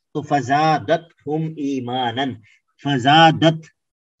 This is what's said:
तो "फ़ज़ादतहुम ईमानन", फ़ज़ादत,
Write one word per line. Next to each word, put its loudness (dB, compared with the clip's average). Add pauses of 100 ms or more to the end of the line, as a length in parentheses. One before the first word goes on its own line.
(140)
तो -6
"फ़ज़ादतहुम -2 (100)
ईमानन", -6 (480)
फ़ज़ादत, 4 (580)